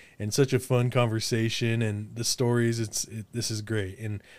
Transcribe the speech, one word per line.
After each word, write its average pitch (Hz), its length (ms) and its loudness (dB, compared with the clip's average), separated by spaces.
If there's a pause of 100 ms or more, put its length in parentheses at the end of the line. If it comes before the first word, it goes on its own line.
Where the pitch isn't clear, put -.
(200)
and 104 120 -2
such 135 220 4
a 127 60 4
fun 123 320 2
conversation, 113 880 2
and 107 340 -2
the 113 80 -6
stories, 120 560 2
it's, 110 260 -4
it, 110 260 -10
this 117 180 -4
is 107 140 -4
great. 104 340 -4
And 107 240 -6 (180)